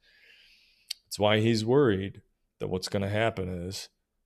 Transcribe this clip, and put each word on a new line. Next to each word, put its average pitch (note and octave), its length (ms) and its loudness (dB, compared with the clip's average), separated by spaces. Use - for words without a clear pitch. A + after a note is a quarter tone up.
It's - 120 -10
why G#2 220 4
he's A2 240 2
worried G#2+ 560 2
that G2+ 100 -8
what's F#2 200 -6
gonna G2 200 -2
happen G#2+ 400 -2
is F#2 400 -8